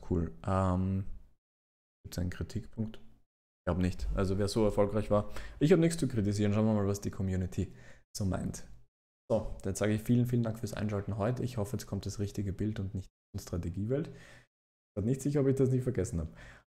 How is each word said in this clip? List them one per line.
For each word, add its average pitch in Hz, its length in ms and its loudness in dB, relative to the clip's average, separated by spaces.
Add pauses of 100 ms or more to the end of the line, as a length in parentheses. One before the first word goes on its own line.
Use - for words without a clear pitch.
cool. 85 240 0 (140)
Ähm, 95 560 2 (1000)
gibt's - 120 -8
einen 90 120 0
Kritikpunkt? 107 680 -6
Ich - 720 -16
glaub 87 120 2
nicht. 90 360 0
Also 98 220 2
wer 101 100 2
so 110 160 2
erfolgreich 104 480 2
war, 104 220 2 (260)
ich 156 140 6
hab 170 60 6
nichts 165 180 4
zu 135 100 0
kritisieren. 104 460 2
Schauen 107 120 4
wir 110 100 4
mal, 101 120 2
was 101 140 -2
die - 100 -4
Community 92 600 -2 (420)
so 110 80 -4
meint. - 420 -2 (680)
So, 110 320 0
dann 95 100 0
sage 104 200 2
ich 107 100 0
vielen, 120 240 4
vielen 120 160 2
Dank 110 160 -4
fürs - 160 -6
Einschalten 104 420 -2
heute. 123 240 0
Ich 120 160 -4
hoffe, 104 200 -2
jetzt - 100 -8
kommt 98 180 -4
das 101 140 -6
richtige 101 340 -2
Bild 107 260 -2
und 95 140 -6
nicht 95 160 -6 (260)
die 98 60 -8
Strategiewelt. 101 680 -2
Ich - 840 -20
bin 101 100 -2
nicht 135 140 2
sicher, 147 220 2
ob 135 60 4
ich 131 80 4
das 131 160 4
nicht 127 100 2
vergessen 92 380 -2
hab. 78 80 -4 (500)